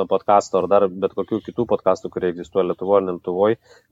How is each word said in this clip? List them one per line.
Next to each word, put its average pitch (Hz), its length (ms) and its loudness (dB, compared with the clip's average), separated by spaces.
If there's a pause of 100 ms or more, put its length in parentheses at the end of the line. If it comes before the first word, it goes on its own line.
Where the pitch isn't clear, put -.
podcasto 98 500 2
ar 90 80 0
dar 98 240 4
bet 95 240 -4
kokių 104 320 -4
kitų 117 240 -4
podcastų, 92 400 -2
kurie 90 220 -4
egzistuoja 87 340 -2
Lietuvoj 92 320 0
ar 95 80 0
ne 92 80 -6
Lietuvoj, 95 420 0 (360)